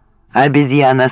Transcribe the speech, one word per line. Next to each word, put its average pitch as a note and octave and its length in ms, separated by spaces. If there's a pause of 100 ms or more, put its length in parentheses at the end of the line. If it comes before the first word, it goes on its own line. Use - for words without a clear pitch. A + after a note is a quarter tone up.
(320)
Обезьяна C3 800